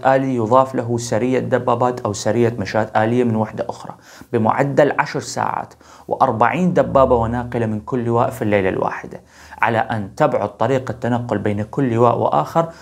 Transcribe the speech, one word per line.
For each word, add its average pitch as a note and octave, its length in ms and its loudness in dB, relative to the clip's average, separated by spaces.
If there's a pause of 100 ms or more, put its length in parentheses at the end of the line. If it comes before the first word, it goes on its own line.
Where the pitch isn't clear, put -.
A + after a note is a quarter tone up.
آلي C3+ 300 2
يضاف B2+ 400 2
له A#2+ 220 -2
سرية B2 420 0
دبابات B2 600 0
أو G#2 120 -2
سرية A2+ 460 0
مشاة G#2+ 360 -2
آلية A#2 280 2
من A#2 120 0
وحدة A2 340 -2
أخرى - 260 -14 (380)
بمعدل C3 640 2
عشر C#3+ 200 -2
ساعات، - 540 -6 (340)
وأربعين B2 640 2
دبابة B2+ 420 4
وناقلة A#2+ 500 -2
من G#2+ 140 -2
كل A#2 260 -4
لواء A#2 240 2
في A#2+ 120 -8
الليلة G2+ 280 2
الواحدة، - 520 -4 (400)
على A2+ 160 2
أن A2 380 -4
تبعد B2 420 0
طريق B2 320 0
التنقل A#2 480 -2
بين G#2 260 -2
كل B2+ 300 -2
لواء A#2 240 4
وآخر E3 520 0 (120)